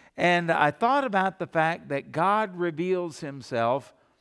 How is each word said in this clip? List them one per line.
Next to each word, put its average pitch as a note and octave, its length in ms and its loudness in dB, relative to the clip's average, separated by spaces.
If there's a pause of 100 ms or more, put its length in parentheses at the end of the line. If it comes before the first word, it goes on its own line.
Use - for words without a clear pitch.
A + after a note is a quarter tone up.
(160)
and F3 340 2
I D3+ 220 4
thought C4 320 2
about F#3+ 340 0
the E3+ 80 -4
fact D#3+ 440 -2
that C#3 200 -4
God F#3+ 460 0
reveals F3 640 -4
himself C3 760 -2 (260)